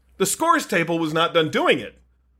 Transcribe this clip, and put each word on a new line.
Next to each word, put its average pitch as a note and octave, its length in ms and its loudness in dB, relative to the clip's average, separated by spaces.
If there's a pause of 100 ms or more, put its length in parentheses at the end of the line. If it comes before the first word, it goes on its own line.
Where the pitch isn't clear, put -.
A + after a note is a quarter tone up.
(180)
The F#3+ 80 0
scores D#4+ 400 0
table E3+ 340 -2
was D#3 140 -2
not E3 200 0
done D#3+ 180 2
doing A#3+ 280 0
it. G2+ 160 -14 (440)